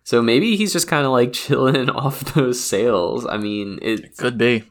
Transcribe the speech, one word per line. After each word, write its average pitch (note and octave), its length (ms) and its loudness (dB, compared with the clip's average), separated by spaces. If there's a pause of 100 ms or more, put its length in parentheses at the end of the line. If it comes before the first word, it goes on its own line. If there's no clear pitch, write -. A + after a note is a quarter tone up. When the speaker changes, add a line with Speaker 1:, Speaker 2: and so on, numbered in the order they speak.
Speaker 1:
So A#2+ 160 2
maybe C3+ 340 4
he's G3 160 0
just E3+ 180 -2
kinda, D3 200 0
like, B2 240 2
<laughs> - 100 -6
chilling C3 460 2
off C#3 440 -4
those B2 300 2
sales. G2+ 680 0
I - 80 -4
mean, G#2 440 -6
it - 360 -4
Speaker 2:
Could B2 200 -4
be. A#2 200 4
Speaker 1:
it A2 140 -8